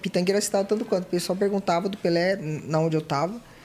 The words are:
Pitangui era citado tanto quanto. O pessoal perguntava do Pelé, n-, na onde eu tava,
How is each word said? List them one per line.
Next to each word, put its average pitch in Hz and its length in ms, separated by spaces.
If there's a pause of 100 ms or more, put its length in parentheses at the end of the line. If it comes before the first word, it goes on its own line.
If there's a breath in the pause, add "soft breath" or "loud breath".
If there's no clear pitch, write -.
Pitangui 185 300
era 208 80
citado 202 280
tanto 220 160
quanto. 185 200
O - 40
pessoal 180 280
perguntava 196 520
do 202 80
Pelé, 175 380
n-, 156 320
na 156 120
onde 160 160
eu 156 60
tava, 160 400 (240 loud breath)